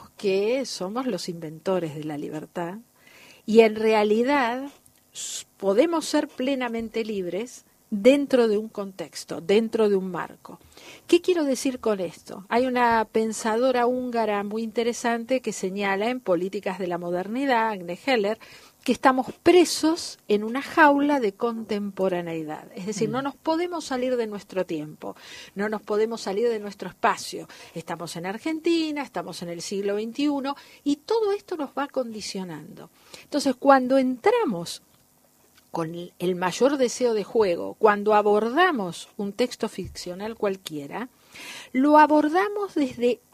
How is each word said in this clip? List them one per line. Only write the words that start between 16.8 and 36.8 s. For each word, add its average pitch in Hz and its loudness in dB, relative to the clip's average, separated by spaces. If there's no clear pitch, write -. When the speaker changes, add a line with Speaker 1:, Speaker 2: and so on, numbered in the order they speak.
Speaker 1:
la 175 -4
Modernidad, 220 -2
Agnes 175 -8
Heller, 220 0
que 247 2
estamos 254 2
presos 339 4
en 208 2
una 233 -4
jaula 285 4
de 202 0
contemporaneidad. 190 -4
Es 190 -10
decir, 208 -2
Speaker 2:
Mm. - -6
Speaker 1:
no 254 -4
nos 277 -8
podemos 330 -4
salir 254 -2
de 226 -2
nuestro 190 -6
tiempo, 160 -8
no 202 -4
nos 208 -6
podemos 220 -2
salir 220 -2
de 220 -2
nuestro 196 -10
espacio. - -2
Estamos 165 -10
en 170 -8
Argentina, 311 -2
estamos 180 -8
en 175 -8
el 170 -10
siglo 202 -2
veintiuno, 269 -2
y 285 0
todo 440 0
esto 403 -6
nos 285 -6
va 277 -2
condicionando. 196 -8
Entonces, 277 -2
cuando 269 6
entramos 254 0
con 165 -4
el, 175 -12
el 180 0
mayor 185 2
deseo 247 0